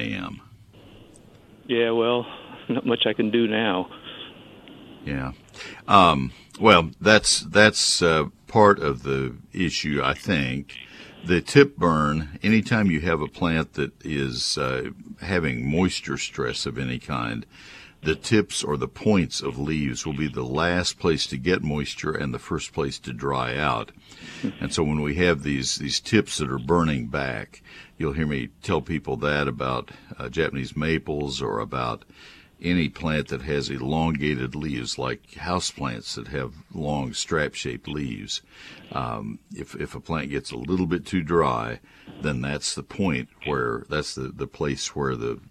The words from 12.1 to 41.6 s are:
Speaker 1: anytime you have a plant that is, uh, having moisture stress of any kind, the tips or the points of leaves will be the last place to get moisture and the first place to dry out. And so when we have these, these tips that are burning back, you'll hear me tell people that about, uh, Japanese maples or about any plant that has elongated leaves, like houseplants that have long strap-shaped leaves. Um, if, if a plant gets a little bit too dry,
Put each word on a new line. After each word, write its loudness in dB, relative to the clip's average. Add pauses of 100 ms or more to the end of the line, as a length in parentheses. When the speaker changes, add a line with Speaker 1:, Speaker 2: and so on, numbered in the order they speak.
Speaker 1:
anytime 4
you 2
have 2
a -2
plant -2
that -4 (120)
is, -2
uh, -2 (320)
having 0
moisture 0
stress -4
of -6
any -4
kind, -6 (560)
the 2
tips 2
or -2
the -2
points 2
of -6
leaves -2
will -4
be -2
the -4
last 0
place 2
to -6
get 0
moisture -2
and -4
the -6
first -6
place -2
to -10
dry -2
out. -2 (680)
And -4
so 0
when 2
we -2
have 2
these, -2
these -4
tips 2
that -2
are -2
burning 2
back, -6 (360)
you'll -2
hear 0
me -4 (120)
tell 0
people -4
that 0
about, -4 (260)
uh, -10
Japanese -2
maples -2
or -2
about -4 (580)
any 2
plant -2
that -6
has -2
elongated 0
leaves, -6
like -6
houseplants -6
that -10
have -6 (200)
long -4
strap-shaped -4
leaves. -6 (520)
Um, -6 (140)
if, -12
if -8
a -10
plant -6
gets -6
a -10
little 0
bit 0
too 0
dry, 2 (400)